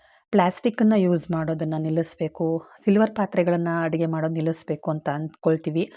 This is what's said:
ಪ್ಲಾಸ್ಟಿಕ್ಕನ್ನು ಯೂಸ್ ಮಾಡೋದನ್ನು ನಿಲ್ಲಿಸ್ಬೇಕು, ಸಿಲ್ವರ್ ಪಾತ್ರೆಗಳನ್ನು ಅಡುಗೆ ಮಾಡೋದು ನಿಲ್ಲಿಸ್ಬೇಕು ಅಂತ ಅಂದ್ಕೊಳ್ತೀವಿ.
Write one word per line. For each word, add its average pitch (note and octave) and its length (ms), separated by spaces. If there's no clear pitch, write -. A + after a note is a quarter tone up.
ಪ್ಲಾಸ್ಟಿಕ್ಕನ್ನು G#3+ 640
ಯೂಸ್ F3 360
ಮಾಡೋದನ್ನು D#3+ 460
ನಿಲ್ಲಿಸ್ಬೇಕು, D#3+ 880
ಸಿಲ್ವರ್ G#3+ 300
ಪಾತ್ರೆಗಳನ್ನು E3+ 640
ಅಡುಗೆ E3 240
ಮಾಡೋದು D#3+ 280
ನಿಲ್ಲಿಸ್ಬೇಕು D#3+ 580
ಅಂತ D#3 180
ಅಂದ್ಕೊಳ್ತೀವಿ. D#3 880